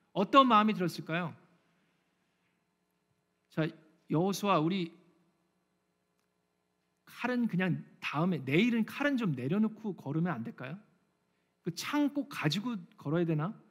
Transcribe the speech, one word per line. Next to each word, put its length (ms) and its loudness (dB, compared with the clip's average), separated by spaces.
어떤 340 6
마음이 280 6
들었을까요? 600 -4
자, 160 -2
여호수아, 480 2
우리 340 0
칼은 440 -2
그냥 360 0
다음에, 380 -2
내일은 460 2
칼은 320 -2
좀 160 0
내려놓고 640 -2
걸으면 360 -2
안 120 -6
될까요? 340 -12
그 100 -6
창 380 -2
꼭 160 -6
가지고 480 -4
걸어야 260 -2
되나? 340 -2